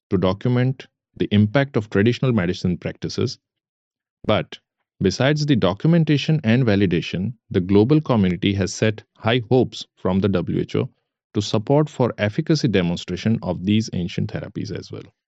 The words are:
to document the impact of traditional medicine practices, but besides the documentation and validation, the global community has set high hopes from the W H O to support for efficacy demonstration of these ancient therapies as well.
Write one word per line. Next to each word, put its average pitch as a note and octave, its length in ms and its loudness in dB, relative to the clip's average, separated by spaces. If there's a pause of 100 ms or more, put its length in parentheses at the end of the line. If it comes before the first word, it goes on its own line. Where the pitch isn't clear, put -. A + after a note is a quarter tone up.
(120)
to G2 80 0
document B2 680 0 (300)
the F2 160 -2
impact G#2+ 440 2
of A2 140 -2
traditional A#2+ 400 2
medicine F2+ 460 0
practices, F#2 600 -6 (880)
but G2 340 -2 (440)
besides C#3 420 0
the C#3+ 120 2
documentation D3+ 880 2
and A#2+ 200 4
validation, G2 680 0 (160)
the F#2+ 100 0
global G#2 400 4
community G2 540 0
has F#2+ 180 -2
set A2 300 -2 (160)
high A#2 320 0
hopes - 360 2 (100)
from F#2+ 240 0
the G#2 80 2
W F#2 320 0
H F2 160 -4
O A2+ 120 -2 (460)
to G#2+ 80 0
support C#3 480 0
for - 280 -2
efficacy D3 500 0
demonstration F2+ 760 0
of F2 240 -4
these A2 260 0
ancient F#2 400 -6
therapies - 380 -10
as D#2 220 -12
well. - 100 -12 (240)